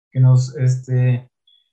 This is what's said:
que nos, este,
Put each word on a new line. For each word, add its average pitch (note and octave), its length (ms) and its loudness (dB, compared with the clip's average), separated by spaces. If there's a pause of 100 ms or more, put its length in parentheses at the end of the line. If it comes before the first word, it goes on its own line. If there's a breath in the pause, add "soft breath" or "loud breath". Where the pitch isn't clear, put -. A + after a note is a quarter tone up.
que C3 100 -6
nos, B2+ 360 2
este, B2+ 760 -2 (440 soft breath)